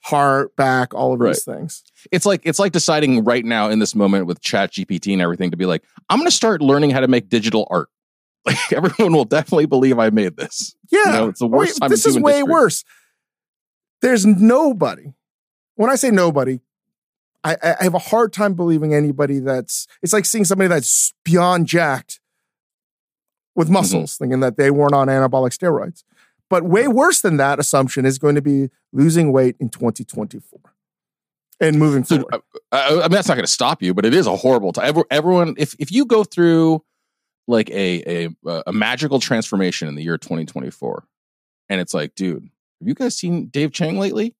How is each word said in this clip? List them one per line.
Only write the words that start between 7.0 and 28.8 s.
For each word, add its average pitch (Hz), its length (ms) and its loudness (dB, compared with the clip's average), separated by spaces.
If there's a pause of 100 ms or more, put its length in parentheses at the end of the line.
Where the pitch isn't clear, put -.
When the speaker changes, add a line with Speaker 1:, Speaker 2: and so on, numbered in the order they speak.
Speaker 2:
to 131 80 0
make 123 200 0
digital 110 420 0
art." 85 240 -2
<laughs> - 40 -20 (480)
Like, - 260 -2
everyone 180 400 0
will 147 120 4
definitely 156 420 0
believe 131 320 2
I 113 120 2
made 104 260 0
this. - 400 -12 (160)
Speaker 1:
Yeah. 381 140 4
Speaker 2:
You - 60 2
know, 110 180 0
it's - 100 -10
the 120 80 -2
worst - 260 2
Speaker 1:
Wait, - 60 -6
Speaker 2:
time 139 100 0
Speaker 1:
this 220 140 2
Speaker 2:
in 453 60 4
Speaker 1:
is - 40 2
Speaker 2:
human 127 80 0
Speaker 1:
way 294 120 4
Speaker 2:
history. 285 180 0
Speaker 1:
worse. 285 320 2 (1160)
There's 240 220 2
nobody. 208 920 2 (600)
When 226 160 0
I 269 60 2
say 254 160 0
nobody, 143 480 0 (840)
I, 160 180 -4
I, 165 200 0
I - 20 -2
have 185 120 0
a 180 40 0
hard 226 340 0
time 202 220 -2
believing 160 400 0
anybody 143 460 0
that's, 131 480 -6 (120)
it's 175 120 -4
like 214 140 0
seeing 214 180 0
somebody 190 240 0
that's - 440 0 (120)
beyond 175 420 2
jacked 151 540 -2 (1400)
with 165 100 0
Speaker 2:
Mm-hmm. 160 60 2
Speaker 1:
muscles, 175 440 0
thinking 127 240 -4
that 131 160 0
they 139 140 2
weren't 143 240 2
on 135 140 4
anabolic 131 420 0
steroids. - 540 -4 (440)
But 175 140 2
way 185 240 2
worse 285 360 2
than 165 160 2
that 139 200 2
assumption 135 480 0
is 135 100 0
going 147 200 2
to 147 60 -2
be 139 280 0 (220)